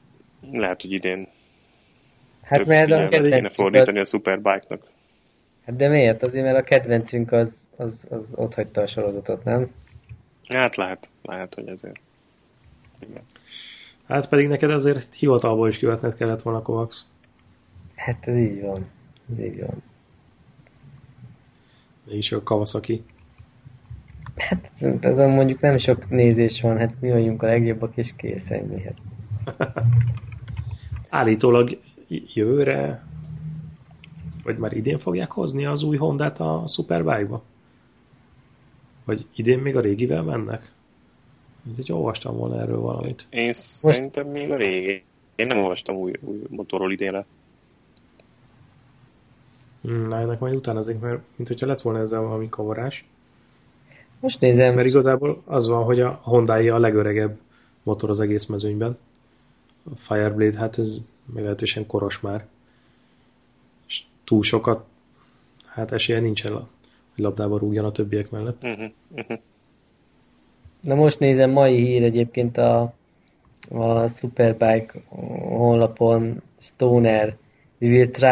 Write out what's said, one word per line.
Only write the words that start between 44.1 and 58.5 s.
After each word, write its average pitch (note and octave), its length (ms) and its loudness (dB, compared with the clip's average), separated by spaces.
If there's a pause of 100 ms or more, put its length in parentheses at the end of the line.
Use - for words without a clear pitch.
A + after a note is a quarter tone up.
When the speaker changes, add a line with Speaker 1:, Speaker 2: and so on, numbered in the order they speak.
Speaker 1:
még C#3+ 240 -6
a C#3+ 40 -2
régi. F#2+ 480 -4 (320)
Én A2+ 120 -2
nem B2+ 100 0
olvastam F#2+ 380 -2
új, F#2 160 -6 (100)
új G#2 180 -10 (100)
motorról F#2+ 420 -6
idénre. G2 340 -6 (2500)
Speaker 3:
Hmm, A#2 260 -4
na, A2+ 120 -4
ennek A#2 200 -4
majd B2+ 160 -4
utánozik, A2+ 440 -6
mert A#2+ 200 -6 (160)
mint A#2+ 140 -10
hogyha B2 180 -6
lett C3+ 140 -4
volna A2+ 180 -4
ezzel A2 220 -4
valami A2 280 -6
kavarás. A2+ 560 -8 (1120)
Speaker 2:
Most - 200 -4
nézem. B2 360 6
Speaker 3:
Mert B2+ 120 2
igazából C3 580 2
az A#2+ 220 -2
van, A#2 160 0
hogy A#2+ 180 2
a B2 220 -2
Hondái A#2 460 4
a A#2 100 4
legöregebb G#2+ 580 2 (460)
motor G#2+ 260 -2
az G#2 100 0
egész G#2 260 -2
mezőnyben. G#2+ 520 -4 (840)